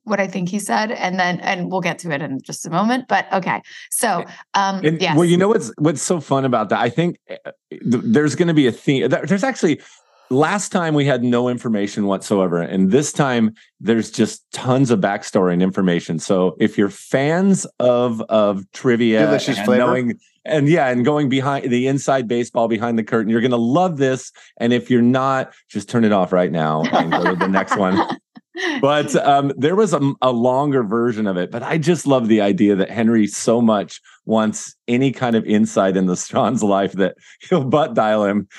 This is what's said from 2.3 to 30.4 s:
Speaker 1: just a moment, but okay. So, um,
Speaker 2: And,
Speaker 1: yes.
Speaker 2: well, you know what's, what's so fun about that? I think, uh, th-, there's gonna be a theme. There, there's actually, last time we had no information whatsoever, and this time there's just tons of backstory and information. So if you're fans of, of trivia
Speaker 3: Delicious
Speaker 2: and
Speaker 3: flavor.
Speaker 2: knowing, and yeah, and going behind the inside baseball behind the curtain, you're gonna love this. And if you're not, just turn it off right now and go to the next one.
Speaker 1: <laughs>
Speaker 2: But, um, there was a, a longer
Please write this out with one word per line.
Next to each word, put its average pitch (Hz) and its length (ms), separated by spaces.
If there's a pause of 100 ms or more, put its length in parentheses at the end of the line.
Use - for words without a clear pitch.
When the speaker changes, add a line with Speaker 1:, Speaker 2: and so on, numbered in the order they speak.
Speaker 1:
just - 240
a - 20
moment, 220 380
but 190 260
okay. 180 300 (260)
So, 185 360 (280)
um, 196 320
Speaker 2:
And, 160 160
Speaker 1:
yes. 160 160
Speaker 2:
well, 175 80
you 175 120
know 196 100
what's, 185 320
what's 147 240
so 175 180
fun 135 240
about 110 240
that? 107 120
I 117 80
think, 165 280 (140)
uh, - 200 (200)
th-, - 100 (240)
there's 139 300
gonna 170 180
be 143 140
a 113 40
theme. - 380
There, 156 160
there's 196 180
actually, 214 380 (480)
last 160 440
time 165 200
we 143 120
had 127 180
no 123 240
information 107 580
whatsoever, 92 560
and 95 300
this 147 220
time 120 400 (260)
there's 110 320
just - 400
tons 127 400
of 107 80
backstory 98 540
and 90 100
information. 92 560
So 92 400
if 107 180
you're - 120
fans 185 760 (140)
of, 123 440
of 104 500
trivia 113 520
Speaker 3:
Delicious 113 320
Speaker 2:
and 104 80
Speaker 3:
flavor. - 200
Speaker 2:
knowing, 123 340 (240)
and 143 240
yeah, 151 220
and 123 160
going 147 240
behind 135 420
the 123 160
inside 135 400
baseball 120 400
behind 117 320
the 110 60
curtain, 110 240
you're 113 100
gonna 123 160
love 147 420
this. 131 360 (240)
And 120 160
if 120 180
you're 120 100
not, 131 520 (160)
just 101 180
turn 117 160
it 104 80
off 92 220
right 90 180
now 78 400
and - 200
go 285 120
to - 120
the - 120
next 190 300
one. 190 200
Speaker 1:
<laughs> - 200 (640)
Speaker 2:
But, 147 360
um, 139 380
there 151 200
was 196 180
a, 143 80 (220)
a 131 80
longer 127 520